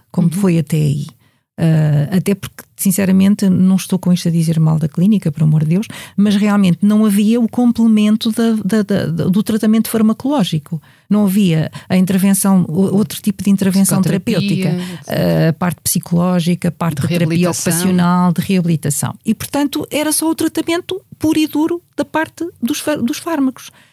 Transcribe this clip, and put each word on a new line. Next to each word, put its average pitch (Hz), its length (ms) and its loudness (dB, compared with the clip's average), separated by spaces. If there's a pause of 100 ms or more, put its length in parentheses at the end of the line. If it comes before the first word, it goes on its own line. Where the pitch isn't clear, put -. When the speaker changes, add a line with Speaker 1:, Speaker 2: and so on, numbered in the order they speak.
(120)
Speaker 1:
como 170 160 0
Speaker 2:
Uhum. 151 60 -2
Speaker 1:
foi 185 220 0
até 160 200 -2
aí. 147 320 -2 (540)
Eh, 151 500 2
até 190 220 0
porque, - 280 -12 (120)
sinceramente, 190 760 2
não 185 260 4
estou 185 220 -2
com 185 120 -2
isto 175 180 0
a - 20 2
dizer 165 280 0
mal 156 200 2
da 156 100 -2
clínica, 190 420 0
por 156 120 -4
amor 156 200 4
de 156 80 0
Deus, 190 160 0 (300)
mas 202 180 2
realmente 202 460 2
não 214 240 4
havia 214 340 2
o 233 80 2
complemento 220 840 2
da, 226 200 0 (120)
da, 214 180 2
da, 196 240 -2
da, 165 200 -2
do 190 160 2
tratamento 220 480 0
farmacológico. 214 920 -2 (300)
Não 208 160 2
havia 185 440 2 (160)
a 190 120 0
intervenção, 190 680 2
o-, 190 300 0
outro - 240 -2
tipo - 240 -4
de 202 60 2
intervenção 196 500 2
Speaker 2:
Psicoterapia, 190 400 0
Speaker 1:
terapêutica. 190 300 -2
Speaker 2:
et 180 340 -6
cetera. - 160 -4
Speaker 1:
Eh, 165 280 2
a 160 40 0
parte 175 300 -4
psicológica, 175 840 -2
a - 40 -2
parte 165 240 -4
Speaker 2:
De 139 60 -6
Speaker 1:
de - 60 -4
terapia 170 200 0
Speaker 2:
reabilitação. 170 440 0
Speaker 1:
ocupacional, 180 600 2
de 165 80 -2
reabilitação. 165 760 -2 (120)
E, 220 80 0
portanto, 285 560 -4
era 302 220 -2
só 311 180 -2
o 320 40 -2
tratamento 330 640 -4 (200)
puro 311 200 0
e 311 80 2
duro 330 360 -2 (120)
da 294 120 -4
parte 320 420 -6 (140)
dos 262 180 -4
far-, 302 220 -4
dos 240 160 -4
fármacos. 277 520 -4 (220)